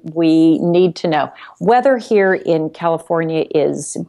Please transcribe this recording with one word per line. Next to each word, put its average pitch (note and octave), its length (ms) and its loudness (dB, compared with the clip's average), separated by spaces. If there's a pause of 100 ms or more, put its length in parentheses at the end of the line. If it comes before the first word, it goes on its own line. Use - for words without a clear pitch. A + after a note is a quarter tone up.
(120)
we D#3+ 460 4
need F3 380 2
to - 120 -6
know. D3+ 240 -2 (280)
Weather B3 360 2
here G3 380 2
in D#3 340 -2
California E3 840 -4
is C#3+ 420 -2 (120)